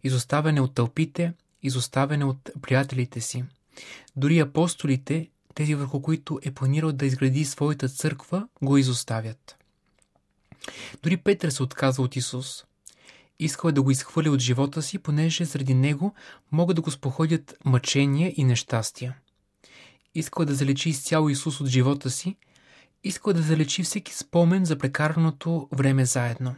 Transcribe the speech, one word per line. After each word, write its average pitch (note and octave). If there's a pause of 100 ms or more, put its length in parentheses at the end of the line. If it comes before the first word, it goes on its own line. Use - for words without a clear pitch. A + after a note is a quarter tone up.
Изоставен D3
е C#3
от C3
тълпите, D#3+ (300)
изоставен C3+
е C#3
от C3+ (120)
приятелите B2+
си. B2+ (720)
Дори D3
апостолите, D3+ (260)
тези D3+
върху C#3
които D#3
е C3+
планирал D3
да C#3
изгради C3+
своята C#3+
църква, F3 (140)
го C#3
изоставят. A#2+ (1500)
Дори E3+
Петър F3
се C3+
отказва C3
от B2
Исус. - (760)
Искал D#3+
е -
да C#3+
го C3+
изхвърли D3+
от C#3
живота C3+
си, F#3+
понеже D#3
заради C3+
него C#3+ (380)
могат E3+
да E3
го D#3+
споходят D#3+
мъчения C#3
и D3+
нещастия. B2 (1000)
Искал D#3+
е -
да C#3+
залечи C#3
изцяло D#3
Исус C#3+
от C#3
живота C3
си, F#3 (680)
искал G3
е -
да E3
залечи D#3
всеки -
спомен E3+
за D#3
прекараното D#3
време C3+
заедно. B2